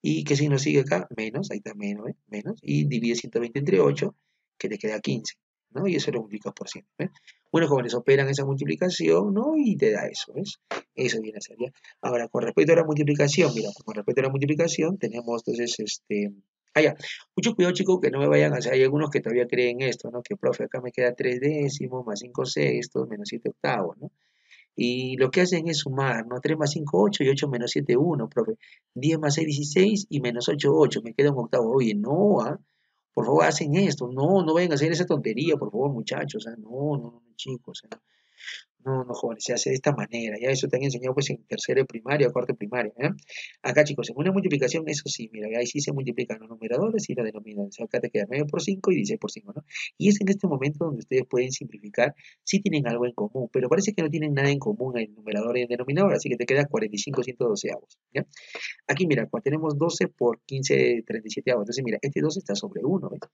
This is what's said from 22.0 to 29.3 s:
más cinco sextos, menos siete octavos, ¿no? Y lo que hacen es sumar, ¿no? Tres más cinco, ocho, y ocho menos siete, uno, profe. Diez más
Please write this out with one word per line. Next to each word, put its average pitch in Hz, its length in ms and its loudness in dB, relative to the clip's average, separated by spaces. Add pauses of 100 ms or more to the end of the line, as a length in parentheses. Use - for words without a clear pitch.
más 104 140 -6
cinco 123 240 -6
sextos, 127 640 -2
menos 104 200 -8
siete 117 200 -6
octavos, 117 500 -2
¿no? 143 140 -14 (680)
Y 127 360 -2
lo 131 160 4
que 185 80 4
hacen 180 260 2
es 156 120 0
sumar, 131 500 0
¿no? 123 120 -6
Tres 156 160 0
más 147 140 0
cinco, 160 320 2
ocho, 208 220 2
y 131 40 6
ocho 139 200 2
menos 120 240 -2
siete, 131 240 2
uno, 135 320 2
profe. 110 240 -2 (420)
Diez 151 240 0
más 147 160 2